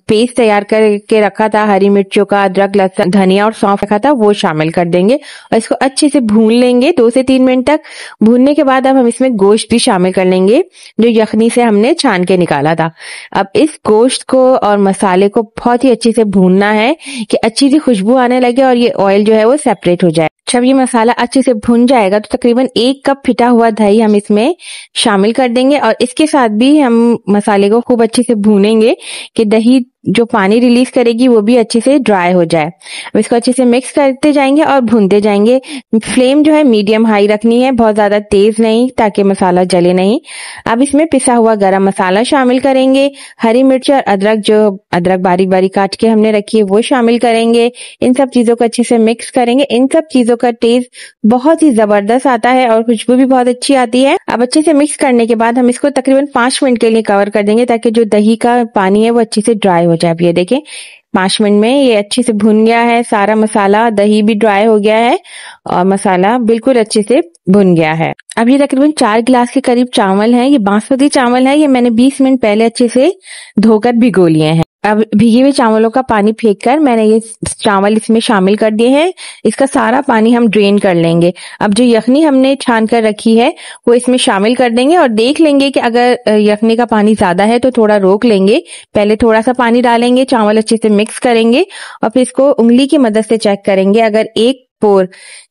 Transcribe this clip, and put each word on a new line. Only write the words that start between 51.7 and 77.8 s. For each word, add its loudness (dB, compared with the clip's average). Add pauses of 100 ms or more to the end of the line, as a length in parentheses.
जबरदस्त 0
आता 0
है 0
और 0
खुशबू -2
भी 2
बहुत 0
अच्छी -2
आती 0
है। 0 (120)
अब -2
अच्छे 0
से 0
मिक्स 0
करने 0
के 0
बाद -2
हम 2
इसको -2
तकरीबन 0
पाँच -2
मिनट 0
के 0
लिए 0
कवर 0
कर -4
देंगे 0
ताकि -2
जो 0
दही 2
का 0 (120)
पानी 2
है 0
वो 0
अच्छे -2
से 0
ड्राई 0
हो 2
जाए। 0
अब -4
ये 0
देखें -2 (540)
पाँच -2
मिनट 2
में 0
ये 2
अच्छे -4
से -2
भुन 2
गया 0
है, 0
सारा -2
मसाला, 0
दही 0
भी 0
ड्राई 0
हो 2
गया 0
है 0 (480)
और -2
मसाला 0
बिल्कुल 0
अच्छे -2
से 0 (280)
भुन 4
गया 0
है। -4 (240)
अब 0
ये 4
तकरीबन 0
चार 0
गिलास 0
के -2
करीब 0
चावल 0
हैं, 0
ये 2
बासमती 0
चावल 0
है, 0
ये 2
मैंने 2
बीस 0
मिनट 0
पहले 0
अच्छे -2
से 0 (460)
धोकर 2
भिगो 2
लिए 0
हैं। 0 (200)
अब 0 (120)
भीगे 2
हुए 2
चावलों 0
का -2
पानी 0
फेंककर -2
मैंने 0
ये 2 (400)
चावल 0